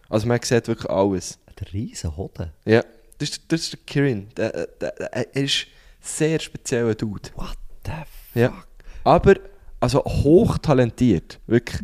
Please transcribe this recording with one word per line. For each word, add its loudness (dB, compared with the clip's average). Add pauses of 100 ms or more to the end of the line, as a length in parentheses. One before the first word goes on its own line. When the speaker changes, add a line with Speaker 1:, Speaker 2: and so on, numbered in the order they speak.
Speaker 1:
Also -2
man 2
sieht 0
wirklich -4
alles. 0
Speaker 2:
Hat -20
einen -10
riesen -8
Hoden. -10 (140)
Speaker 1:
Ja, 4 (360)
das -6
ist, -12
das 0
ist -10
der -16
Kirin. -2
Der, -4 (140)
der, -6
der, -10
er -6
ist -2 (340)
sehr -2
spezieller -2
Dude. -8
Speaker 2:
What -8 (280)
the -8
fuck? -12 (280)
Speaker 1:
Ja. 0 (400)
Aber, 6 (440)
also 2
hochtalentiert, 2
wirklich. 0